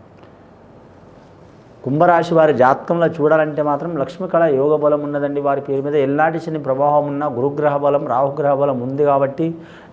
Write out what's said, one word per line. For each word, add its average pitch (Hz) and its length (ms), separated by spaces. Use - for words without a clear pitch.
కుంభరాశి 165 500
వారి 156 200
జాతకంలో 131 520
చూడాలంటే 156 560
మాత్రం 147 340
లక్ష్మీ 151 320
కళ 170 160
యోగ 147 320
బలం 147 260
ఉన్నదండి 143 380
వారి 139 200
పేరు 139 220
మీద. 143 120
ఎల్లాంటి 151 440
శని 156 240
ప్రభావం 143 440
ఉన్నా 143 200
గురుగ్రహ 143 500
బలం, 143 320
రాహుగ్రహ 139 460
బలం 135 260
ఉంది 135 240
కాబట్టి 143 540